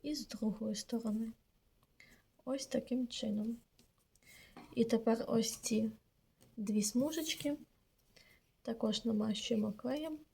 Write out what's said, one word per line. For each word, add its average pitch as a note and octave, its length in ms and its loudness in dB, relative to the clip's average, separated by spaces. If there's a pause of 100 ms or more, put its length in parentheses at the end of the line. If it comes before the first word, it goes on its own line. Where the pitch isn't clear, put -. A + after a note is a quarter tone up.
і D4+ 140 -2
з G3+ 120 -6
другої G#3+ 480 -2
сторони. A3+ 580 -2 (1120)
Ось C4+ 200 -4
таким B3 420 0
чином. A3 500 -2 (1160)
І A#3 100 6
тепер A#3 420 2
ось A3+ 300 2
ці A3 340 0 (680)
дві G#3 260 2
смужечки D4+ 760 0 (1040)
також A3+ 440 0
намащуємо G#3+ 680 2
клеєм D4+ 460 -4 (140)